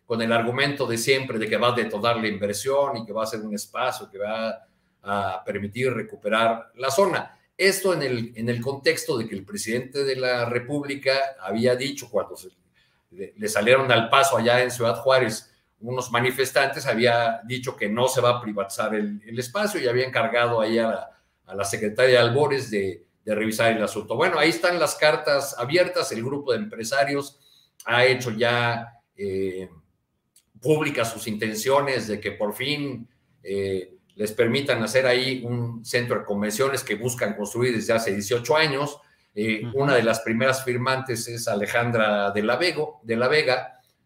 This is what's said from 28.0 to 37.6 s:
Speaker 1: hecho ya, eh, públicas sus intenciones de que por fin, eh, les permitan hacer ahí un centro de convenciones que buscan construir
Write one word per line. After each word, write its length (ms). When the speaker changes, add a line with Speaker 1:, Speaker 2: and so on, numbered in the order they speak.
Speaker 1:
hecho 260
ya, 680
eh, 540
públicas 500
sus 160
intenciones 800
de 120
que 120
por 220
fin, 540
eh, 480
les 160
permitan 500
hacer 240
ahí 380
un 400
centro 360
de 60
convenciones 580
que 120
buscan 400
construir 400